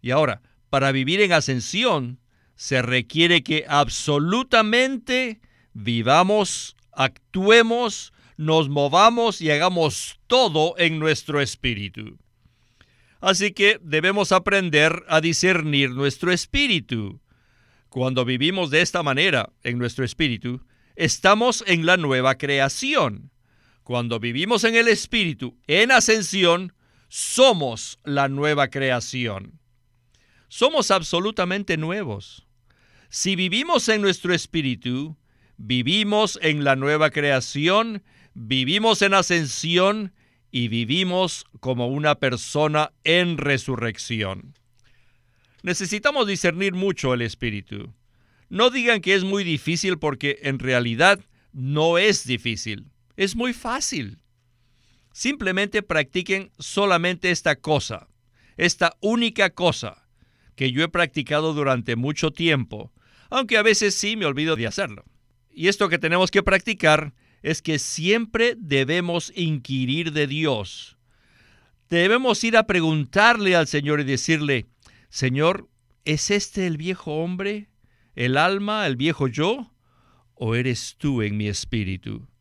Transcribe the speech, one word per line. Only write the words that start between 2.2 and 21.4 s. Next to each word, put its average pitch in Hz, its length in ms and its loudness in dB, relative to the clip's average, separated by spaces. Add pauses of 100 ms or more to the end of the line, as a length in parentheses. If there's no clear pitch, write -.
se - 260 -2
requiere 147 600 2
que 156 240 -2
absolutamente 226 1700 0 (320)
vivamos, 139 1000 0 (160)
actuemos, 226 1200 2 (240)
nos 156 320 2
movamos 190 720 4
y 156 100 0
hagamos 160 760 0
todo 180 500 2
en 160 220 2
nuestro 151 400 0
espíritu. 107 760 -6 (1040)
Así 190 300 2
que 202 300 4
debemos 175 500 0
aprender 180 760 2
a 160 140 4
discernir 156 680 2
nuestro 139 400 -2
espíritu. 170 880 -2 (680)
Cuando 127 360 -2
vivimos 147 460 0
de 156 100 4
esta 175 220 0
manera 143 480 0 (120)
en 120 140 -4
nuestro 120 260 -4
espíritu, 127 580 -4 (340)
estamos 214 720 2